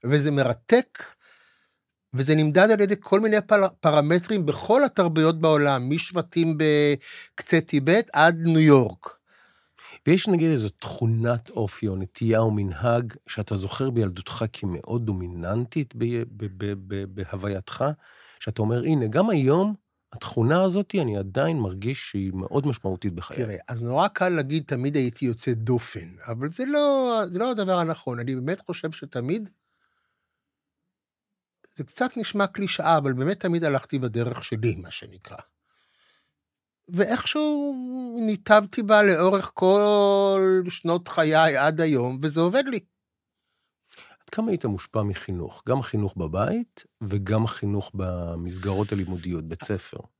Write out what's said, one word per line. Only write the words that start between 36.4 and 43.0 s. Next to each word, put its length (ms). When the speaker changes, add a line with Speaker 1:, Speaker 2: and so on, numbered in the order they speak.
Speaker 1:
ואיכשהו 840
ניתבתי 560
בה 200
לאורך 520
כל 1120
שנות 400
חיי 480
עד 240
היום, 420
וזה 180
עובד 260
לי. 140